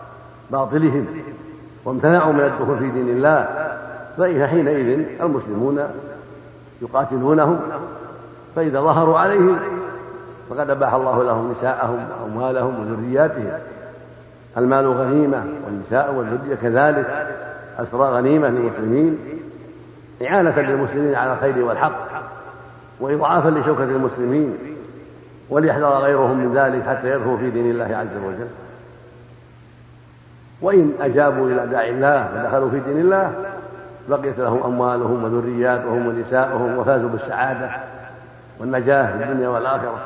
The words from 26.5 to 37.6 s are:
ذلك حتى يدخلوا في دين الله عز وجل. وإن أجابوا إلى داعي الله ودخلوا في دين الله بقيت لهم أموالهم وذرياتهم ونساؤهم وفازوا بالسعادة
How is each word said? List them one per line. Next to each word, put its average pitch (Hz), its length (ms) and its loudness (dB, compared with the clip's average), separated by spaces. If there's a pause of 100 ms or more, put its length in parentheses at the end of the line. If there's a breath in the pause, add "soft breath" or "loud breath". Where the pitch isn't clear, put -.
ذلك 131 320 2
حتى 127 240 -2
يدخلوا 127 260 0
في 123 140 -2
دين 120 200 0
الله 113 260 -2
عز 101 300 -6
وجل. 98 220 -8 (2000)
وإن 175 400 6
أجابوا 131 480 4
إلى 127 180 0
داعي 117 240 0
الله 135 440 4
ودخلوا 135 360 0
في 135 100 0
دين 139 200 -2
الله 190 320 4 (760)
بقيت 135 300 -2
لهم 123 240 0
أموالهم 123 600 0
وذرياتهم 120 840 0
ونساؤهم 123 720 0
وفازوا 123 300 2
بالسعادة 127 640 -4 (880)